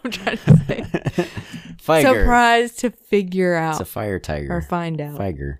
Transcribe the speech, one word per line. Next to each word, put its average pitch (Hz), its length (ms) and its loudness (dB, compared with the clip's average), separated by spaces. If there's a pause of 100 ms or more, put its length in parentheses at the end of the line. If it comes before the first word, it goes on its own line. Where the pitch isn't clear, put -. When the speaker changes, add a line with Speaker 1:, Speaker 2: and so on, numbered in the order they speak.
Speaker 1:
I'm 247 80 -8
trying - 240 -6
to - 200 8 (120)
say. - 160 -6
Speaker 2:
<laughs> - 440 -4 (520)
Figure. 220 420 4
Speaker 1:
Surprised 240 580 4
to 247 100 -2
figure 185 680 -2
out. 160 160 -2
Speaker 2:
It's 156 80 -4
a - 40 -6
fire 104 360 -4
tiger. 151 360 -6
Speaker 1:
Or 170 60 -2
find 165 380 -6
out. 147 180 -10
Speaker 2:
Figure. 92 420 -6